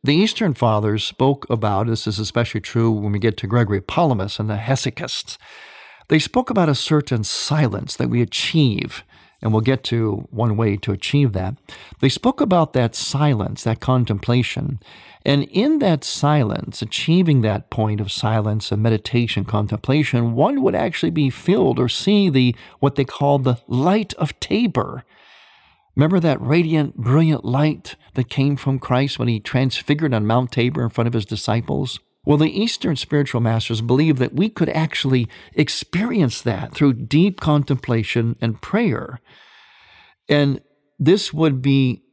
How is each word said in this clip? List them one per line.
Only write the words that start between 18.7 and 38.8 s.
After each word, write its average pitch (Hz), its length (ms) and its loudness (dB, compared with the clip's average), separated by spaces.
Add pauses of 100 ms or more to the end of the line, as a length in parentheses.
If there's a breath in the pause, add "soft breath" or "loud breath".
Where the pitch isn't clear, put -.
and 104 100 0
meditation, 113 600 0
contemplation, 117 920 0
one 233 280 2
would - 120 2
actually 165 360 -2
be 151 200 0
filled 170 480 0
or 123 100 0
see 202 400 2
the, 127 280 2 (240 loud breath)
what 139 160 2
they 139 80 0
call 143 340 0
the 127 200 0 (100)
light 185 460 0
of - 260 -6
Tabor. 185 640 -2 (880 soft breath)
Remember 165 260 4
that 156 200 0
radiant, 156 560 0
brilliant 143 480 2
light 143 520 -2 (180 soft breath)
that 127 160 -2
came 139 260 0
from 135 220 -2
Christ 127 400 -2
when 120 100 -2
he 113 100 0
transfigured 135 760 -2
on 104 120 0
Mount 120 240 0
Tabor 123 320 0
in 117 60 0
front 117 180 -2
of 117 60 -2
his 110 140 -2
disciples? 120 720 -4 (240)
Well, 147 140 2
the 156 120 2
Eastern 208 460 -2
spiritual 139 460 -2
masters 113 400 0
believe 131 360 2
that 123 140 0
we 202 160 0
could 170 220 -2
actually 131 580 0 (260 loud breath)
experience 180 880 0
that 101 320 -4
through 139 220 2
deep 147 460 0
contemplation 120 1000 0
and 113 220 -4
prayer. 185 580 -2 (1120 soft breath)